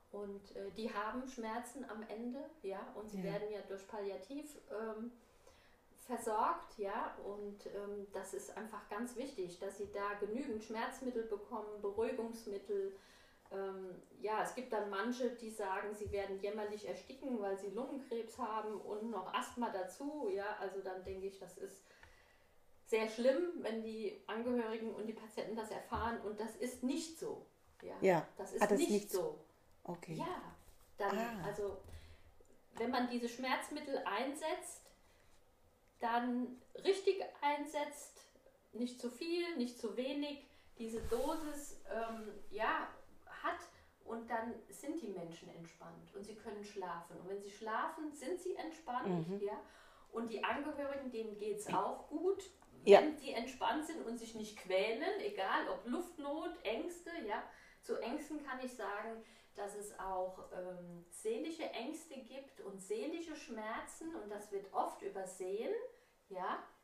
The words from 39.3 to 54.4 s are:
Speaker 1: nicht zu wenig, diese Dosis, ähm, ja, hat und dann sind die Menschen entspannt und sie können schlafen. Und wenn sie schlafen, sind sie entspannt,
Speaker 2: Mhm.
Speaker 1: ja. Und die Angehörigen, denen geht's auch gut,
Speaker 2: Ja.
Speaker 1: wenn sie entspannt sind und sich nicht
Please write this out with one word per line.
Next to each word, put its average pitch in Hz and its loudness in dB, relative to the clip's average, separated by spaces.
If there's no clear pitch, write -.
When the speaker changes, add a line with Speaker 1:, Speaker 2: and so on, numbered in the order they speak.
Speaker 1:
nicht 240 0
zu 202 -2
wenig, 285 0
diese 220 -2
Dosis, 294 0
ähm, 220 -2
ja, 247 2
hat 339 2
und 226 -4
dann 233 2
sind 320 -4
die 214 -4
Menschen 170 -6
entspannt 170 -14
und 202 -8
sie 214 -10
können 208 -6
schlafen. 185 -4
Und 180 -8
wenn 202 -2
sie 202 -8
schlafen, 247 0
sind 339 -2
sie - 0
entspannt, 214 2
Speaker 2:
Mhm. 202 0
Speaker 1:
ja. 214 0
Und 226 0
die - 0
Angehörigen, 277 0
denen 214 -2
geht's 202 0
auch 208 2
gut, 370 4
Speaker 2:
Ja. - 12
Speaker 1:
wenn 302 4
sie - -4
entspannt 254 2
sind - -4
und 233 -2
sich 226 -8
nicht 214 -6